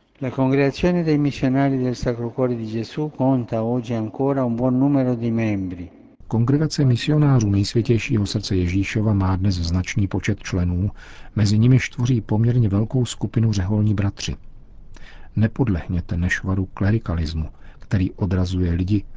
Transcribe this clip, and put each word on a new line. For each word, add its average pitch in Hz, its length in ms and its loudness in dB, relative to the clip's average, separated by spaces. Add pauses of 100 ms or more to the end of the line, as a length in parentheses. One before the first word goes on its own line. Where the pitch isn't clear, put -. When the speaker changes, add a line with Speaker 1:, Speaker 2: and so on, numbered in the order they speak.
(220)
Speaker 1:
La 131 80 -4
congregazione 139 760 0
dei 156 140 2
missionari 139 600 0
del 127 180 -2
Sacro 120 340 -4
Cuore 123 260 -2
di 113 120 -6
Gesù 113 500 -6
conta 123 460 0
oggi 120 300 -2
ancora 131 520 -2
un 117 100 -2
buon 127 220 0
numero 135 380 2
di 117 160 -2
membri. 95 580 -2 (420)
Speaker 2:
Kongregace 139 540 2
misionářů 131 640 4
Nejsvětějšího 104 760 2
srdce 98 300 -2
Ježíšova 98 580 2
má 95 220 2
dnes 92 200 0
značný 90 520 0
počet - 320 -2
členů, 90 520 0 (440)
mezi 107 240 4
nimiž 123 300 4
tvoří 123 320 -2
poměrně 113 480 2
velkou 110 360 0
skupinu 110 480 0
řeholní 104 400 2
bratři. 98 420 -2 (1000)
Nepodlehněte 92 840 -2
nešvaru 92 480 0
klerikalismu, 82 840 -2 (300)
který 92 320 0
odrazuje 92 640 0
lidi, 95 300 0 (140)